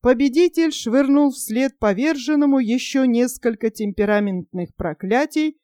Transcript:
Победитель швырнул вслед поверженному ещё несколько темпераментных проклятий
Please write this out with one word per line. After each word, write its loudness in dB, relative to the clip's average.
Победитель 2
швырнул 2
вслед -4
поверженному 0
ещё 0
несколько 0
темпераментных -2
проклятий -2